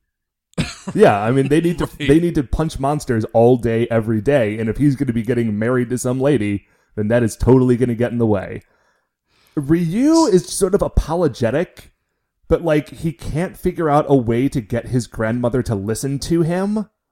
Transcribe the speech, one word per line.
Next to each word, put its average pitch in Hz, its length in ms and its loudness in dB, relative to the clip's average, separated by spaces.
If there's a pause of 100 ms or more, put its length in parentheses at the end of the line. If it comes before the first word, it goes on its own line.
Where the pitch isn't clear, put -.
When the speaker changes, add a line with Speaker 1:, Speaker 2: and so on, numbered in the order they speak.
(920)
Speaker 1:
Yeah, 151 280 6
I 110 100 0
mean, 135 180 2
they 151 120 2
need 170 180 -2
to, 160 60 -2
Speaker 2:
<laughs> - 140 -10
Right. 147 80 -4
Speaker 1:
they 147 120 6
need 170 160 0
to 151 80 0
punch 160 360 -4
monsters 139 540 -2
all 117 240 6
day, 117 320 -2
every 113 320 0
day, 110 380 0
and 110 100 -2
if 107 80 -4
he's 139 180 2
gonna 127 180 -2
be 117 100 -2
getting 117 340 -2
married 123 320 0
to 123 80 -4
some 127 240 -4
lady, 107 460 0 (280)
then 104 140 -2
that 120 140 4
is 107 120 -2
totally 127 400 4
gonna 120 200 0
get 110 160 -2
in 117 80 -4
the 117 60 2
way. 98 360 -2 (960)
Ryu 180 680 2
is 190 220 2
sort 185 280 0
of 180 60 -2
apologetic, 151 1120 -2 (560)
but, 160 160 2
like, 151 260 0
he 151 220 -6
can't - 460 -6
figure 170 320 -4
out 147 180 2
a 143 80 4
way 120 340 0
to 139 120 -4
get 117 260 -6
his 123 200 -2
grandmother 120 560 -2
to 117 120 -4
listen 110 440 -4
to 170 240 -2
him, 196 440 -2 (240)